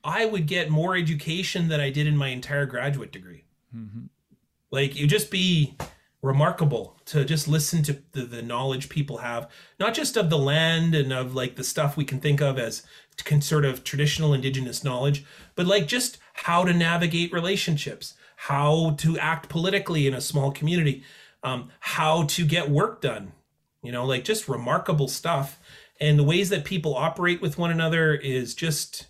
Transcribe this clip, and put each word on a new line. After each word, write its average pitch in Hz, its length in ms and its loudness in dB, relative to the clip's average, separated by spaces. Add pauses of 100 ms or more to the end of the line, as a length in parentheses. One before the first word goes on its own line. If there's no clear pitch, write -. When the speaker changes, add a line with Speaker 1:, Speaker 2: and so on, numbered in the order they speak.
Speaker 1:
I 190 220 0
would 196 220 0
get 170 220 -2
more 165 260 2
education 165 720 -2
than 156 120 0
I 143 100 0
did 147 180 0
in 151 100 4
my 139 120 0
entire 139 360 -4
graduate 123 460 -6
degree. 90 320 -18 (320)
Speaker 2:
Mm-hmm. 113 300 -14 (680)
Speaker 1:
Like, 139 240 -2
it'd 147 140 2
just 214 200 2
be 180 460 2 (460)
remarkable 135 840 0
to 143 200 0
just 151 220 -2
listen 151 360 2
to 147 180 -2 (100)
the, 135 100 -6
the 120 200 -10
knowledge 127 480 -4
people 143 280 -4
have, 120 320 -8 (300)
not 226 140 0
just 294 240 -2
of 185 120 2
the 160 80 2
land 160 580 2
and 135 160 2
of, 127 240 -4
like, 127 200 -4
the 123 80 -8
stuff 147 340 -2
we 147 80 0
can 135 140 -4
think 143 220 2
of 135 160 2
as 117 260 -6 (400)
con-, 147 180 4
sort 147 240 2
of 135 180 -2
traditional 147 500 2
Indigenous 131 500 -2
knowledge, 135 420 0 (300)
but, 175 100 0
like, 185 220 4
just 247 300 -2 (160)
how 175 300 2
to 180 100 4
navigate 170 600 2
relationships, 165 800 -2 (220)
how 147 600 2
to 160 220 2
act 151 300 -2
politically 170 580 0
in 135 60 2
a 123 80 -6
small 139 300 0
community, 151 520 0 (400)
um, 127 260 -6 (100)
how 160 440 2
to 165 220 0
get 151 240 2
work 175 320 2
done, 107 300 -4 (520)
you 120 80 -10
know, 123 140 -4
like, 127 180 -2
just 220 240 -2
remarkable 139 600 0
stuff. 156 520 -4 (400)
And 147 180 6
the 147 60 6
ways 175 260 4
that 175 160 -2
people 160 300 -2
operate 175 460 0
with 185 160 -2
one 170 140 0
another 165 420 2
is 131 420 -4
just - 540 -4